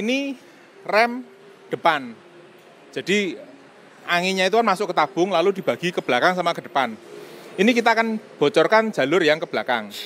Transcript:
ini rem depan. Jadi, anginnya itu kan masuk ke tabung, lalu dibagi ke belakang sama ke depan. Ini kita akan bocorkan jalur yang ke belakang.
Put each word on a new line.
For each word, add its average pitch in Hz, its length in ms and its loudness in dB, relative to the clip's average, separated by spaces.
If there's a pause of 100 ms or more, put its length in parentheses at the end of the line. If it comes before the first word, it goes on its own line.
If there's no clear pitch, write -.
ini 247 180 -2 (640)
rem 233 360 0 (480)
depan. 135 440 0 (760)
Jadi, 175 480 -4 (680)
anginnya 185 440 0
itu 214 80 2
kan 233 80 2
masuk 190 240 0
ke 170 80 -10
tabung, 165 320 0
lalu 185 240 2
dibagi 175 400 -4
ke 185 80 -2
belakang 139 320 2
sama 170 240 -2
ke 165 40 -10
depan. 117 360 -4 (560)
Ini 196 160 2
kita 233 240 2
akan 220 240 0 (220)
bocorkan 160 500 4
jalur 156 320 0
yang 151 160 4
ke 165 80 -8
belakang. 110 460 -4 (140)